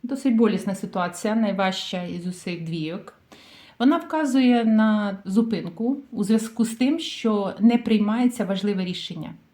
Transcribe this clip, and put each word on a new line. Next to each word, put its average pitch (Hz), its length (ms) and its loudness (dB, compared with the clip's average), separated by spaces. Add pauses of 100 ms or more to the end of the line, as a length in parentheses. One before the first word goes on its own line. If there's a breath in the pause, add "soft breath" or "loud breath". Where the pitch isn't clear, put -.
Досить 262 320 0
болісна 202 400 2
ситуація, 190 600 -4
найважча 190 680 -2
із 175 240 -8
усіх 180 340 -8
двійок. 165 520 -8 (680 loud breath)
Вона 285 180 4
вказує 262 680 2
на 214 600 4
зупинку 226 720 -2 (140)
у 202 120 -4
зв'язку 220 420 0
з - 100 -8
тим, 294 240 2
що 208 600 -2
не 233 180 6
приймається 220 680 0
важливе 190 400 -2
рішення. 165 480 -10 (200)